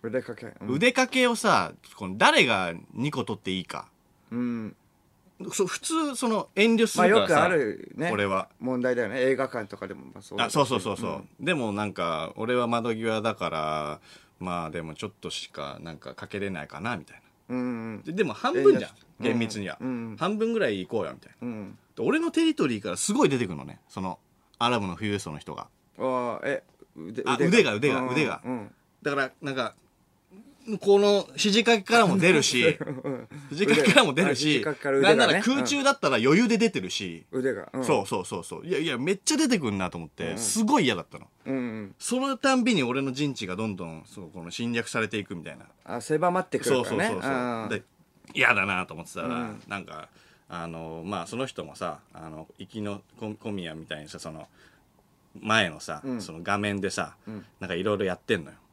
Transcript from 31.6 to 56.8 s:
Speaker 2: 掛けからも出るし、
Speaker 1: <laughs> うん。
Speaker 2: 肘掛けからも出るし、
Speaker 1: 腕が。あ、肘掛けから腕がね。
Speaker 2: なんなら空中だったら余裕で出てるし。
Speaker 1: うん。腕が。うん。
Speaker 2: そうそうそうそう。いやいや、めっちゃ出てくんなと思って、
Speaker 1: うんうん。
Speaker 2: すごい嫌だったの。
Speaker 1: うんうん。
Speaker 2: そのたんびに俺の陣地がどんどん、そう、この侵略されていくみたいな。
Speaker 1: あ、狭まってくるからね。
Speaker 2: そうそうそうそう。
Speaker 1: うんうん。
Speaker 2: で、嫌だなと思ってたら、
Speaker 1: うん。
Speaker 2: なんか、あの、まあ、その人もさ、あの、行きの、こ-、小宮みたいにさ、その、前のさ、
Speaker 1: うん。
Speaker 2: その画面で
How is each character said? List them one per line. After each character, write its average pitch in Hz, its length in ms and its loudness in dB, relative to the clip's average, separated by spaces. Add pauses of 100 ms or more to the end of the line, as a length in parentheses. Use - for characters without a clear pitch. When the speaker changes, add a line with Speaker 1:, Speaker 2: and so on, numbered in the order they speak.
Speaker 2:
掛 220 200 6
け 226 100 0
か 233 60 8
ら 226 60 8
も 127 140 4
出 175 120 8
る 147 120 6
し、 120 340 4
Speaker 1:
<laughs> - 0 - (260)
う 143 60 -4
ん。 120 180 -8 (220)
Speaker 2:
肘 160 160 0
掛 151 220 6
け 185 40 6
か 269 100 10
ら 220 40 8
も 143 80 2
出 160 100 4
る 143 120 2
し、 143 220 2
Speaker 1:
腕 107 80 0
が。 151 60 -2
あ、 - 40 -4
肘 - 20 -20
掛 - 0 -
け - 60 -18
か 143 80 0
ら 135 80 4
腕 139 80 6
が - 60 8
ね。 - 40 6
Speaker 2:
な - 80 6
ん - 40 4
な 156 80 4
ら 208 60 0
空 262 200 0
中 277 200 -2
だ 277 80 6
っ 277 80 0
た 160 100 2
ら 127 80 2
余 135 200 6
裕 240 100 6
で 220 120 4
出 226 100 4
て - 100 -2
る 92 120 -6
し。 85 400 -8
Speaker 1:
う - 60 -4
ん。 - 20 0
腕 127 160 0
が。 95 180 -10
う 127 60 -4
ん。 131 60 -2
Speaker 2:
そ 117 180 2
う - 20 -6
そ 107 140 -2
う 90 60 -6
そ 98 140 -8
う 82 40 -10
そ 80 160 -12
う。 - 80 -14
い - 40 -6
や 131 60 -2
い 156 80 -2
や、 131 140 -2
め 165 140 -2
っ 196 100 -4
ち - 100 0
ゃ 285 40 2
出 311 100 2
て 240 100 4
く 123 140 0
ん 98 80 -2
な 92 100 -2
と 87 80 -10
思 82 80 -8
っ 73 40 -16
て、 - 160 -8
Speaker 1:
う - 20 -4
ん 82 60 -4
う - 20 -6
ん。 - 20 -8
Speaker 2:
す 214 260 0
ご 254 160 4
い 170 60 4
嫌 113 100 4
だ 85 60 -6
っ - 80 -12
た - 80 -18
の。 - 100 -18 (180)
Speaker 1:
う - 60 -6
ん 135 40 -2
う 131 40 -4
ん。 110 380 -8
Speaker 2:
そ 247 220 -4
の 269 180 -2
た 269 160 2
ん 254 100 4
び 233 120 4
に 143 80 4
俺 123 180 0
の 135 120 -2
陣 139 200 -2
地 107 140 -8
が 90 80 -4
ど 110 100 -2
ん 104 100 -4
ど 87 120 -8
ん、 80 180 -12
そ 95 200 -16
う、 78 40 -18
こ 85 140 -14
の 87 80 -12
侵 117 200 -4
略 117 180 -2
さ 120 100 -2
れ 107 80 0
て 110 100 -4
い 101 60 -4
く 98 120 -10
み 80 80 -12
た 82 100 -12
い 65 40 -18
な。 - 80 -20 (200)
Speaker 1:
あ、 117 160 -8
狭 156 280 0
ま 180 120 0
っ - 60 -8
て - 120 -2
く 123 100 -2
る - 0 -
か 135 60 4
ら - 80 2
ね。 - 20 -2
Speaker 2:
そ 120 100 -2
う - 20 0
そ - 80 0
う - 80 0
そ - 40 -4
う - 40 -6
そ 135 80 -4
う。 - 20 0
Speaker 1:
う 135 40 0
ん 120 280 -4
う - 20 -8
ん。 104 40 -8
Speaker 2:
で、 104 140 -4 (520)
嫌 123 180 6
だ 98 140 2
な 92 180 -2
と - 80 -14
思 82 100 -12
っ - 40 -14
て - 80 -18
た 90 80 -6
ら、 82 40 -4
Speaker 1:
う 82 40 -2
ん。 82 360 -6
Speaker 2:
な 101 120 -8
ん 90 60 -12
か、 78 240 -16 (400)
あ 85 180 -8
の、 82 360 -10
ま 92 200 -6
あ、 - 40 -12
そ - 80 -10
の 135 120 -4
人 - 180 -10
も 69 100 -16
さ、 82 240 -8 (140)
あ 80 160 -14
の、 80 180 -14 (120)
行 95 100 -14
き 110 140 -8
の、 101 180 -6 (180)
こ-、 107 200 -8
小 110 120 -8
宮 87 220 -8
み 80 140 -14
た 76 120 -10
い 76 40 -14
に 76 60 -18
さ、 80 100 -14
そ 82 120 -12
の、 78 160 -16 (960)
前 107 280 2
の 76 100 -12
さ、 78 240 -10
Speaker 1:
う 135 80 -8
ん。 117 100 -6
Speaker 2:
そ 85 100 -12
の 82 120 -12
画 101 160 -2
面 101 200 -2
で 95 120 -2